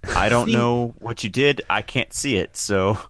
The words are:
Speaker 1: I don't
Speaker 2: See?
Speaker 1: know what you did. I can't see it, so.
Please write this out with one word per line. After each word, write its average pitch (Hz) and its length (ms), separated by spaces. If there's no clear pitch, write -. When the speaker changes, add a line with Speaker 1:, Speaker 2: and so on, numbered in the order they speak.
Speaker 1:
I 95 140
don't 120 180
Speaker 2:
See? 113 60
Speaker 1:
know 120 460
what 113 240
you 110 60
did. 139 400
I 101 120
can't - 320
see 131 240
it, - 200
so. 98 400